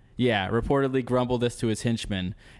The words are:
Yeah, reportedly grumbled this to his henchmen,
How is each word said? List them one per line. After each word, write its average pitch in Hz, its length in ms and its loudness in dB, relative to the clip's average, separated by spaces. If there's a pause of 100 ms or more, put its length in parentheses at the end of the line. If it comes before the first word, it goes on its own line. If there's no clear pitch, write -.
(160)
Yeah, 110 340 2
reportedly 131 540 2
grumbled 123 380 0
this 120 160 -2
to 120 100 -2
his 107 140 0
henchmen, 98 540 -2 (240)